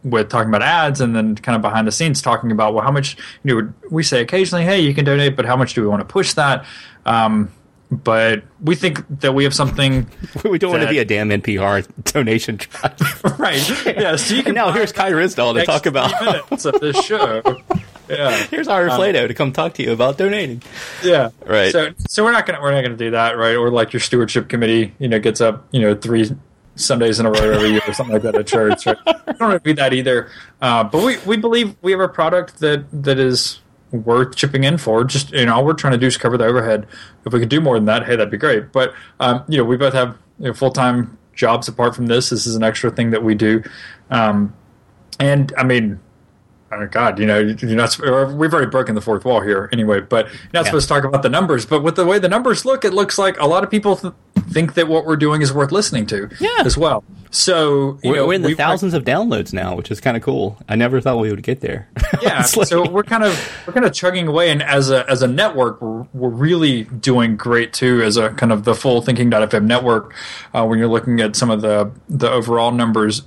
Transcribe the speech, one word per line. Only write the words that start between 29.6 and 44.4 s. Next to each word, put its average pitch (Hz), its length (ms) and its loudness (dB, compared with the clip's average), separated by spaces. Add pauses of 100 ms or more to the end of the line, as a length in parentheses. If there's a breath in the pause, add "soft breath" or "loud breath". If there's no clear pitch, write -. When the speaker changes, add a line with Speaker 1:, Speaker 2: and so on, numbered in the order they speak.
Speaker 1:
that 135 180 0
either. 127 380 0 (320 loud breath)
Uh, 117 220 2
but 151 180 0
we, 247 240 0
we 220 100 0
believe 226 460 0
we 185 80 0
have 190 100 2
a 185 60 2
product 175 540 -2
that, 147 320 0
that 139 260 0
is 127 400 0 (340)
worth 120 440 0
chipping 139 280 0
in 156 140 2
for. 113 260 2
Just, 139 280 -4
you 127 140 0
know, 117 100 2
all 131 80 2
we're 156 100 2
trying 147 180 0
to 120 60 2
do 127 80 2
is 120 100 0
cover 120 200 0
the 117 100 2
overhead. 113 400 0 (380 loud breath)
If 110 80 -8
we 120 80 2
could 117 80 0
do 147 120 2
more 139 160 2
than 107 100 2
that, 113 180 2
hey, 123 120 0
that'd 104 140 0
be 107 60 -6
great. 117 360 0
But, 127 200 0 (280 loud breath)
um, 127 280 0
you 156 100 -2
know, 120 60 4
we 123 120 0
both 131 180 2
have, 123 220 0 (220)
you - 100 -8
know, 117 60 -6
full-time 123 640 0 (180)
jobs 120 340 0
apart 120 260 -2
from 120 120 -4
this. 117 240 0
This 113 160 -4
is 113 100 -4
an 110 60 -2
extra 110 280 0
thing 117 200 -2
that 110 120 0
we 110 120 2
do. 110 280 2 (480 loud breath)
Um, 104 440 0 (640)